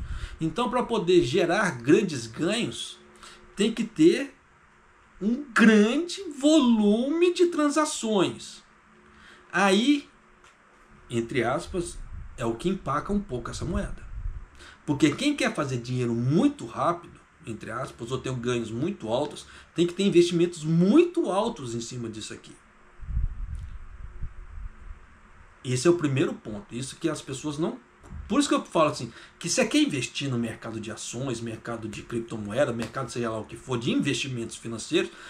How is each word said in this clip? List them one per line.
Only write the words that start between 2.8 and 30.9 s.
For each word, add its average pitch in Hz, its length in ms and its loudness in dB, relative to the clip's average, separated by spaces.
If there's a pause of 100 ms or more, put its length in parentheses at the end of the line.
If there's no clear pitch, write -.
tem 233 180 2
que 233 120 -4
ter 247 500 4 (880)
um 240 320 -2
grande 240 720 6 (160)
volume 269 960 4
de 349 120 4
transações. 285 1160 0 (880)
Aí, 214 560 4 (1000)
entre 117 320 -2
aspas, 165 560 -4 (380)
é 120 80 -8
o 113 100 0
que - 140 -4
empaca 147 440 -4
um 202 80 0
pouco - 300 -8
essa - 140 -8
moeda. 185 420 -6 (800)
Porque 143 280 4
quem 285 200 0
quer 254 200 0
fazer 131 240 -4
dinheiro 123 360 -2
muito 156 520 2
rápido, - 540 -4 (260)
entre 110 240 -10
aspas, 123 420 -8
ou 127 60 -2
ter 135 160 -6
ganhos 120 360 -2
muito 127 380 -4
altos, 135 380 -4 (280)
tem 170 120 2
que 170 60 -2
ter 196 120 0
investimentos 170 600 4
muito 214 640 6
altos 180 440 -2
em 117 60 -4
cima 117 280 -8
disso 107 240 -10
aqui. - 240 -18 (3000)
Esse 127 240 0
é - 20 6
o 170 80 4
primeiro 147 340 0
ponto. 107 420 -12
Isso 131 220 -8
que 160 120 -4
as 151 120 -4
pessoas 139 380 -8
não, 196 200 -4 (480)
por 262 140 2
isso 285 80 2
que 320 60 2
eu 262 100 0
falo 156 240 2
assim, 131 240 -6 (260)
que 165 100 -8
se - 80 0
você 254 100 4
quer 302 160 4
investir 143 480 -2
no 120 80 0
mercado 110 420 -6
de 107 100 -10